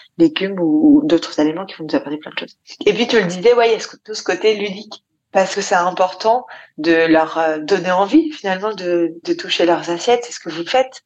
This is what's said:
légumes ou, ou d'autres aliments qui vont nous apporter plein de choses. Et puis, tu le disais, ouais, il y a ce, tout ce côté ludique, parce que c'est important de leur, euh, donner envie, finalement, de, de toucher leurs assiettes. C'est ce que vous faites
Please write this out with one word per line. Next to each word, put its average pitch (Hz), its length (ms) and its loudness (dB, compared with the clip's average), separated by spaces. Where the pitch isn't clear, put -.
légumes 180 420 0
ou, 156 420 4
ou 156 40 -2
d'autres 160 340 0
aliments 160 260 -2
qui - 80 -16
vont 160 140 -14
nous 147 80 -2
apporter 143 220 -6
plein - 120 -16
de - 80 -10
choses. - 180 -14
Et 208 60 2
puis, 233 160 -2
tu 233 100 2
le 190 80 0
disais, 180 280 2
ouais, 233 160 4
il - 20 2
y 214 40 0
a - 40 -6
ce, - 240 -16
tout 214 100 -12
ce - 80 -12
côté 208 320 0
ludique, 202 480 -10
parce 190 240 0
que 202 40 -4
c'est 196 140 -2
important 185 720 0
de 165 300 2
leur, 160 280 4
euh, 160 220 0
donner 180 320 -2
envie, 202 400 2
finalement, 202 440 -4
de, 175 400 -2
de 170 80 -2
toucher 170 340 -2
leurs 165 240 0
assiettes. 240 340 0
C'est - 80 -14
ce - 60 -14
que - 120 -14
vous 165 140 -8
faites 262 420 -2